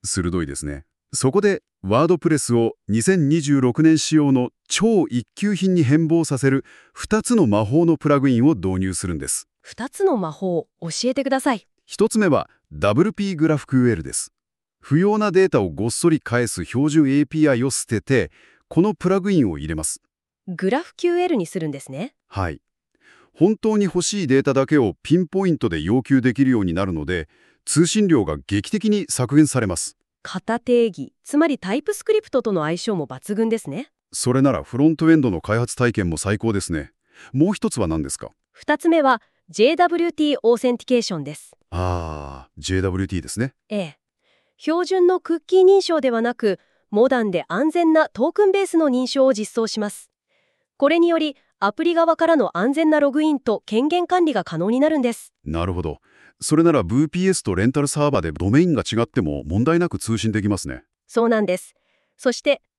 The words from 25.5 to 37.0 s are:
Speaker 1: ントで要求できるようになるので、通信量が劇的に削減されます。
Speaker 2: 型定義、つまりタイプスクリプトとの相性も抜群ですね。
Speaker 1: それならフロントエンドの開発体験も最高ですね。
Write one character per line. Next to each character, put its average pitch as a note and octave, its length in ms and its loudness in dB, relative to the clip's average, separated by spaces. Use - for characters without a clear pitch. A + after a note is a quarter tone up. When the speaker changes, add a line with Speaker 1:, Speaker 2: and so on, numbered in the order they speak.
Speaker 1:
ン D3 60 -2
ト A#2+ 100 -2
で E2 140 -4
要 G#2+ 200 0
求 C3+ 200 2
で B2 120 0
き C#3 120 0
る C3 60 2
よ A2+ 100 2
う - 20 0
に F2 80 0
な F#2 140 -2
る F#2 80 -4
の D2+ 120 -6
で、 E2+ 220 -4
通 E3 200 2
信 G#3 220 0
量 C3+ 160 2
が D2+ 140 -4
劇 G2+ 240 -4
的 G#3+ 180 -2
に G#3 200 -2
削 B2+ 260 -4
減 D3+ 120 6
さ C3 120 -4
れ A2 80 0
ま F2+ 80 -4
す。 - 220 -10
Speaker 2:
型 A3+ 380 -8
定 A#3+ 260 2
義、 D3+ 240 -12
つ C#4+ 120 -4
ま E4 100 4
り C#4 120 -4
タ F#3+ 140 -6
イ D4 100 -4
プ G#4 100 -4
ス - 100 -14
ク G#4+ 100 2
リ G#4+ 80 0
プ - 100 -14
ト B3+ 100 0
と G#3+ 120 -2
の E3 80 0
相 D#3+ 160 -2
性 G#3 180 -4
も D3+ 120 -6
抜 C3 280 -10
群 A3+ 140 0
で A3 80 0
す - 120 -14
ね。 G3 220 -12
Speaker 1:
そ - 180 -2
れ C3 100 2
な C3+ 120 4
ら D#2+ 100 -4
フ - 140 -10
ロ C#3+ 100 4
ン D#3+ 80 2
ト D#3+ 160 4
エ E3 40 8
ン D#3 60 4
ド B2 100 2
の E2 100 -2
開 A2 180 -2
発 A#2+ 160 -4
体 A#2+ 160 0
験 F#2 180 -2
も D#2+ 60 -2
最 G2 220 -2
高 A2+ 160 -2
で G2 80 -2
す - 100 -8
ね。 D2+ 220 -6